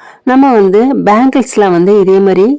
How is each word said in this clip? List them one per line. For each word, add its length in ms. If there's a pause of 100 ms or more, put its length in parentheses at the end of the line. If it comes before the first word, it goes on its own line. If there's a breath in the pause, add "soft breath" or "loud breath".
(240 loud breath)
நம்ம 280
வந்து 300 (220)
பேங்கிள்ஸ்லாம் 720
வந்து 220
இதே 200
மாதிரி 260 (120)